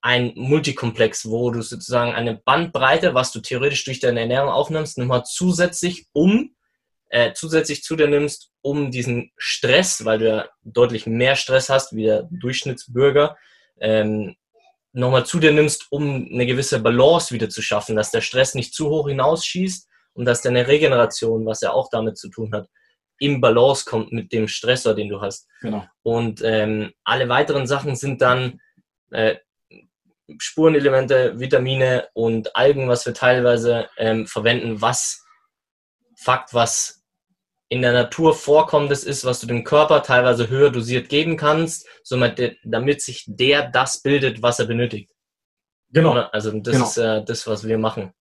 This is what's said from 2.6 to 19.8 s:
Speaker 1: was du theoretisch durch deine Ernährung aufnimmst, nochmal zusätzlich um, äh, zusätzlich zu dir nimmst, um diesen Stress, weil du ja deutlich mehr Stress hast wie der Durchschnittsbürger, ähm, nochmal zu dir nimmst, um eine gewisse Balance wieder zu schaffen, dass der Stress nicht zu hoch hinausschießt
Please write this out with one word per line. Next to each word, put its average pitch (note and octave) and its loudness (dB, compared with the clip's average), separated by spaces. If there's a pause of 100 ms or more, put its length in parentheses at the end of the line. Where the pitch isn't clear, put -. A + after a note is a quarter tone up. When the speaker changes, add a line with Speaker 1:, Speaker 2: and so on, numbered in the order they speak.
Speaker 1:
was B2+ 0
du B2 -10
theoretisch C3 -4
durch C3 -8
deine A#2+ 0
Ernährung B2+ 0
aufnimmst, D3 -2
nochmal B2 0
zusätzlich F3 -2
um, G3+ 2 (540)
äh, A#2 2
zusätzlich D#3+ -2
zu - -6
dir D3+ 2
nimmst, C#3+ -2 (120)
um C#3+ -4
diesen A#2+ -4
Stress, C3+ 0
weil A2 2
du A2 2
ja G#2+ -2 (140)
deutlich A#2+ 0
mehr B2 2
Stress C3 0
hast - 0
wie A2 -4
der G#2+ 2
Durchschnittsbürger, C3 0 (420)
ähm, G#2+ 0 (580)
nochmal B2+ 2
zu - -2
dir D#3 6
nimmst, D3+ 2
um C#3+ -4
eine B2 -2
gewisse C3 -2
Balance B2 4
wieder A2 -4
zu G#2+ -10
schaffen, G#2 -4
dass G#2+ 0
der A2+ 0
Stress C3 0
nicht B2+ -8
zu D3+ -4
hoch D3+ -2
hinausschießt E3 -2 (260)